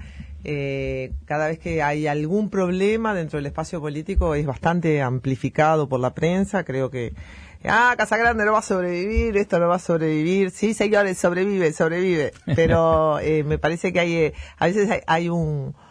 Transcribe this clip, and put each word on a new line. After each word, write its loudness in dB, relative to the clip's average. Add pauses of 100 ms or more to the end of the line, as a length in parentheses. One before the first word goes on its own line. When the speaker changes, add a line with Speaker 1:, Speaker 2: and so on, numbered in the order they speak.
(440)
Speaker 1:
eh, -4 (120)
cada -2
vez -4
que -2
hay 0
algún -2
problema 0
dentro -4
del -6
espacio -8
político -2
es 0
bastante 0
amplificado 0
por -2
la -2
prensa. 0
Creo -4
que, -6 (520)
"Ah, 4
Casagrande 2
no 4
va 4
a 0
sobrevivir, 0
esto 0
no 4
va 4
a -2
sobrevivir". 0
Sí, -2
señores, 2
sobrevive, 2
sobrevive. 0 (240)
Pero, 4
Speaker 2:
<laughs> -2
Speaker 1:
eh, 0
me -2
parece -2
que 2
hay, 0
eh, 2 (260)
a 2
veces 2
hay, 0
hay 0
un, -2 (140)